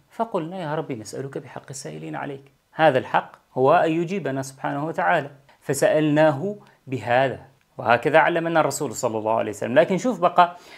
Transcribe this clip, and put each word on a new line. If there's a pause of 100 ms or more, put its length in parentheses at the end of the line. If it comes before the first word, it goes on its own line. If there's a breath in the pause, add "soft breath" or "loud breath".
(100)
فقلنا:
"يا
رب،
نسألك
بحق
السائلين
عليك". (200)
هذا
الحق (180)
هو
أن
يجيبنا
سبحانه
وتعالى، (300 soft breath)
فسألناه (300 soft breath)
بهذا، (380)
وهكذا
علمنا
الرسول
صلى
الله
عليه
وسلم.
لكن
شوف
بقى، (220 loud breath)